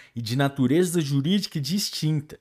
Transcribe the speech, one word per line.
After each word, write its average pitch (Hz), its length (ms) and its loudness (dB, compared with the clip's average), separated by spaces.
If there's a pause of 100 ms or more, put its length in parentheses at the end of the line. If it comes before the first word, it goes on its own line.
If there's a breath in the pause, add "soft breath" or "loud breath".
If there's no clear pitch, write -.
(140)
e 120 60 -8
de 117 160 -4
natureza 143 640 2
jurídica 151 600 0
distinta, 156 800 -2